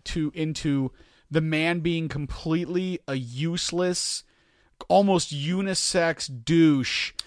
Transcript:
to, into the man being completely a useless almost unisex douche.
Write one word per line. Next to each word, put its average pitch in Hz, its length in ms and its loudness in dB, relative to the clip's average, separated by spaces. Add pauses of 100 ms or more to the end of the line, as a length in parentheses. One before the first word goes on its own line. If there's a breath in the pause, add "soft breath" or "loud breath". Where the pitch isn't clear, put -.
to, 156 300 -2
into 147 560 -2 (400 soft breath)
the 156 100 2
man 160 380 0
being 165 300 -2
completely 170 1000 -4
a - 80 -4
useless 165 1080 -4 (640)
almost 190 460 4
unisex 170 960 0 (160)
douche. 156 680 4 (140)